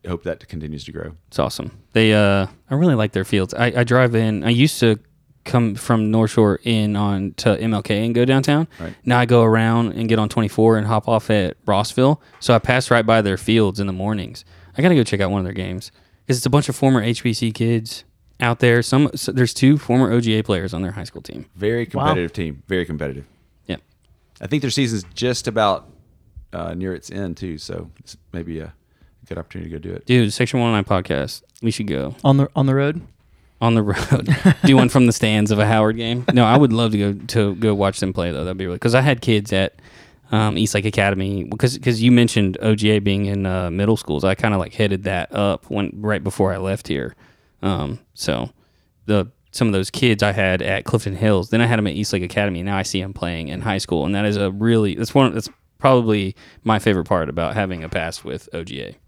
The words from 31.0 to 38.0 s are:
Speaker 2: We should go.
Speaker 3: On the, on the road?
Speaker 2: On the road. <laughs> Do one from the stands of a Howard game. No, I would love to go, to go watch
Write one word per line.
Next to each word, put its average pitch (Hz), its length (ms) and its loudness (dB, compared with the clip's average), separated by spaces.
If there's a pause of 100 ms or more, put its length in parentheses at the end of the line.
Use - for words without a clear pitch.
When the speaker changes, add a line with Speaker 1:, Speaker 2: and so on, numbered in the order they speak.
Speaker 2:
We 113 80 0
should 107 160 -6
go. 67 380 -6
Speaker 3:
On 139 120 6
the, 139 200 2
on 139 100 0
the 135 80 0
road? 147 260 -2 (580)
Speaker 2:
On 117 160 2
the 110 80 4
road. - 460 0 (220)
<laughs> - 160 0
Do 135 100 8
one 127 140 6
from 127 160 4
the 113 80 4
stands 107 360 2
of 104 80 2
a 104 80 4
Howard 110 300 2
game. 117 380 -4
No, 123 100 6
I 117 140 6
would 127 160 4
love 113 180 2
to 104 60 0
go, 101 140 2 (160)
to 101 260 0
go 107 200 2
watch 95 260 0